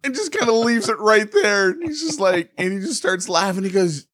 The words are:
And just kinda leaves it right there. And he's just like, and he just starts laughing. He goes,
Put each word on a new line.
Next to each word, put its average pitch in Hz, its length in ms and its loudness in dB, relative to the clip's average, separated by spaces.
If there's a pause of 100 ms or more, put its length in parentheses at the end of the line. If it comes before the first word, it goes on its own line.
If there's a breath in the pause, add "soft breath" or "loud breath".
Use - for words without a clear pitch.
And 262 140 -6
just 349 160 -6
kinda 233 220 0
leaves 233 340 2
it 220 100 -2
right 214 320 4
there. 202 420 2
And 339 120 -8
he's 302 180 -6
just 311 200 -4
like, 185 360 0
and 185 140 -2
he 196 80 -4
just 226 160 -6
starts 180 320 -4
laughing. 185 380 -2
He 190 40 -2
goes, 180 440 -2